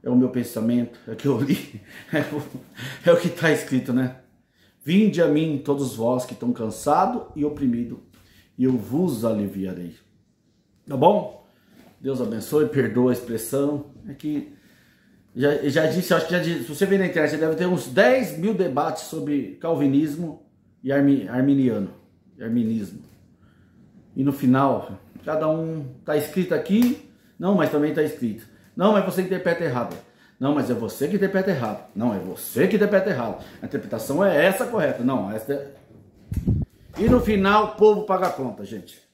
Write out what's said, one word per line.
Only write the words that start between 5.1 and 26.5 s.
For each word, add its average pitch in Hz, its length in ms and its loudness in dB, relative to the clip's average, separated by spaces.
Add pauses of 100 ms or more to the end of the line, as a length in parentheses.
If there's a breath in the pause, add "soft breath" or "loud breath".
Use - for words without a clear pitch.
a 160 60 6
mim, 151 360 0
todos 139 320 -2
vós 120 300 0
que - 80 -14
estão 120 180 -4
cansados 151 720 0 (120)
e 147 100 -2
oprimidos, 127 540 -2 (580 soft breath)
e 123 60 0
eu 127 140 2
vos 117 480 -2
aliviarei." 95 680 -4 (920)
Tá 139 100 -6
bom? 175 480 2 (560 soft breath)
Deus 131 180 -4
abençoe, 117 480 0
perdoa 123 440 2
a - 20 2
expressão. 139 720 -4 (220)
É 143 60 -14
que 147 400 -8 (840 soft breath)
já, 143 200 2 (140)
já 156 160 2
disse, 165 280 0
acho 165 120 2
que - 60 -6
já 180 80 2
disse, 160 240 -2
se 143 120 -10
você 196 100 2
vê 190 120 2
na 190 80 2
internet, 151 320 0
deve 160 180 0
ter 180 120 0
uns 180 200 -2
dez 226 500 2
mil 196 160 0
debates 156 500 -2
sobre 143 580 -6
calvinismo 151 840 0 (400)
e 131 80 -4
armi-, 139 380 4
arminiano, 123 640 2 (460)
e - 60 -14
arminismo. 113 560 -2 (1160 soft breath)
E 135 80 0
no 139 100 2
final, 131 680 2 (240)
cada 156 240 -2
um 160 380 -2 (180)
tá 151 140 -2
escrito 165 360 -2